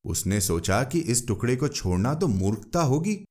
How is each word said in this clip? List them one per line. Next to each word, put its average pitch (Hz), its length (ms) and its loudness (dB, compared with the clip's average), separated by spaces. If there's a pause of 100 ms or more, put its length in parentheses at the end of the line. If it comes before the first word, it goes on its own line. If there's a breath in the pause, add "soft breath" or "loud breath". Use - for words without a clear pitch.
उसने 98 360 0
सोचा 95 420 0
कि 165 160 -2
इस 120 280 0
टुकड़े 120 280 0
को 143 120 -2
छोड़ना 101 460 0
तो 165 140 0
मूर्खता 104 540 0
होगी 165 500 0